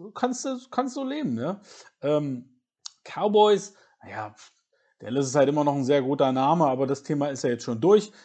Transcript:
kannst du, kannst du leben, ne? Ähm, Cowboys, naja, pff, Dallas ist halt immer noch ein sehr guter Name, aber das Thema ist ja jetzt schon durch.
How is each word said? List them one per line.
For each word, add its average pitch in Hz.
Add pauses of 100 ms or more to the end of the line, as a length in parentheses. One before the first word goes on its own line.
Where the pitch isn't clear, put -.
(140)
kannst 247
du, 262 (120)
kannst 254
du 269
leben, 262
ne? 156 (400)
Ähm, 139 (520)
Cowboys, 208 (280)
naja, 104
pff, - (460)
Dallas 131
ist 127
halt 135
immer 147
noch 143
ein 135
sehr 139
guter 135
Name, 147
aber 131
das 139
Thema 147
ist 139
ja 127
jetzt 117
schon 113
durch. 208 (140)